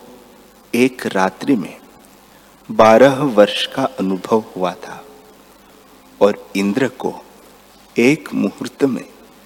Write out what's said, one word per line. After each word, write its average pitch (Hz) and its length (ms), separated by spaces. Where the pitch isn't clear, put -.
एक 123 300
रात्रि 98 500
में 85 240
बारह 113 440
वर्ष 117 520
का 135 160
अनुभव 95 600
हुआ 110 180
था - 320
और - 340
इंद्र 101 320
को - 260
एक 135 360
मुहूर्त - 500
में 120 220